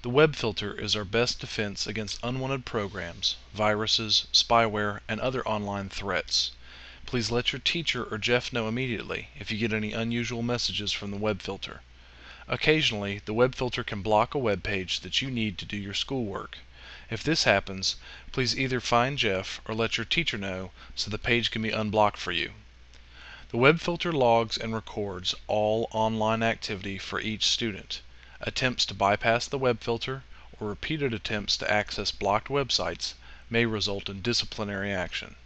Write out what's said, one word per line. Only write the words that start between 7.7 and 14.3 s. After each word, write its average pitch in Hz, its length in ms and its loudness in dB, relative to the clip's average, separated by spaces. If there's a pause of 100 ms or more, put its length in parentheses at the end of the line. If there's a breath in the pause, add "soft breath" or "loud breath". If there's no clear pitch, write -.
or 110 120 -6
Jeff 120 340 2
know 117 160 0
immediately 113 640 -2 (100)
if 104 120 -8
you 107 80 0
get 107 160 2
any 107 180 0
unusual 117 500 -2
messages 107 480 -2
from 101 200 -4
the 101 80 -6
web 104 240 0
filter. - 400 -8 (680 loud breath)
Occasionally, 117 800 2
the 107 80 -2
web 123 200 6
filter 123 300 -2
can 104 160 -6
block 107 340 4